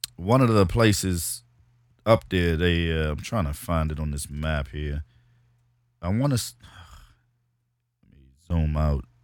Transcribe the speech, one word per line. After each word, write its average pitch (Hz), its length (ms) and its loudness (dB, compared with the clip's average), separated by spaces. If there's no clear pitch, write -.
one 110 260 4
of 127 60 6
the 107 180 6
places 95 760 2
up 110 240 4
there. 87 260 2
They, 85 360 0
uh, 78 200 -2
I'm 73 60 -6
trying 104 280 -4
to 73 80 -4
find 80 380 -2
it 73 80 -6
on 76 120 -4
this 73 180 -8
map 73 400 -6
here. 73 340 -8
I 85 60 -8
wanna 127 280 0
s-, - 260 -6
<sighs> - 1400 -20
let - 140 -20
me 69 100 -20
zoom 78 300 0
out. 76 260 0